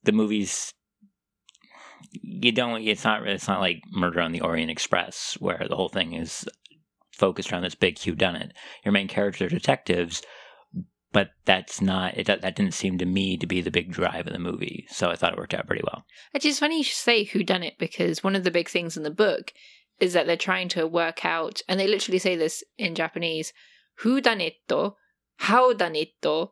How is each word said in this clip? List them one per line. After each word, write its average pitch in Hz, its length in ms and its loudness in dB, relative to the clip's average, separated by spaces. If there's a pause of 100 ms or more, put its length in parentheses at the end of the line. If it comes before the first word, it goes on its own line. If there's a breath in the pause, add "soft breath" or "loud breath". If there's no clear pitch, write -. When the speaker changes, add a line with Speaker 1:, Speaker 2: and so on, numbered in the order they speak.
Speaker 1:
the 110 100 4
movie's, 107 600 0 (1400 loud breath)
you - 400 0
don't, 117 300 0
it's 107 220 0
not, 110 220 2
it's 98 220 -2
not 98 120 0
like 87 220 0 (100)
Murder 87 280 2
on 82 120 0
the 85 80 -4
Orient 82 300 0
Express - 720 -2
where 92 280 -2
the - 80 -2
whole 92 120 0
thing 85 260 -2
is 82 300 -8 (680)
focused 95 400 0
around 90 100 -2
this 90 120 -4
big 90 220 2
whodunit. 87 540 -2 (340 loud breath)
Your 101 80 2
main 98 160 2
characters 101 340 -2 (100)
are - 20 0
detectives, 87 680 0 (920 loud breath)
but 101 180 4 (140)
that's 92 360 2
not, 95 360 0
it, 95 100 -2
that 95 300 0
didn't 98 180 2
seem 92 240 -2
to 90 80 0
me 95 300 0
to 85 100 -4
be 90 140 0
the 85 100 -2
big 87 220 0
drive 85 340 -2
of - 60 -6
the - 60 -6
movie. 87 520 -6
So 87 200 0
I 85 60 -2
thought 85 160 2
it - 60 -6
worked - 160 -6
out - 120 -6
pretty - 180 -2
well. - 200 -6 (300 loud breath)
Speaker 2:
Actually, 294 160 0
it's 269 80 -2
funny 311 200 2
you 277 60 0
should - 120 -4
say 226 280 2
whodunit 180 540 -2
because 175 460 -2
one 190 120 2
of 185 80 -2
the 180 60 4
big 170 180 0
things 170 280 -4
in 160 80 -8
the 151 60 -4
book 190 420 0 (480 loud breath)
is 180 120 2
that 170 140 4
they're 170 100 2
trying 185 320 -2
to 165 200 0
work 165 360 -2
out, 165 440 -2
and 185 100 0
they 196 80 2
literally 196 320 2
say 180 160 2
this 165 300 -2 (120)
in 170 200 -4
Japanese, 160 560 -4 (500 soft breath)
"Whodunit 220 520 2 (140)
to, 190 260 0 (420)
how 247 360 6
done 175 220 0
it 151 280 -4
to 156 300 0